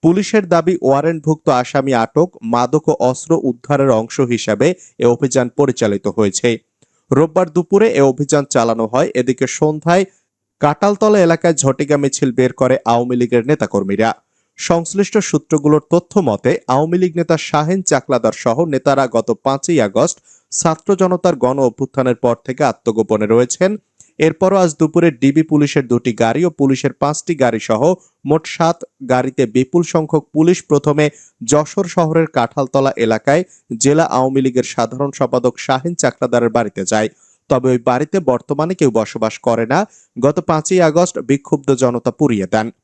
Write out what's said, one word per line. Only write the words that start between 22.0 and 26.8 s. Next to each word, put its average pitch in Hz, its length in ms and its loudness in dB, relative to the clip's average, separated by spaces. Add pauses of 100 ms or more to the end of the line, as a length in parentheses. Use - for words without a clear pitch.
পর 117 200 0 (100)
থেকে 131 180 -4
আত্মগোপনে 110 600 -2
রয়েছেন। 123 520 0 (400)
এরপরও 185 400 0
আজ 170 220 0
দুপুরে 165 320 2
ডিবি 139 320 0
পুলিশের 147 440 0
দুটি 120 260 0
গাড়ি 117 320 0
ও 175 40 2
পুলিশের 135 440 -2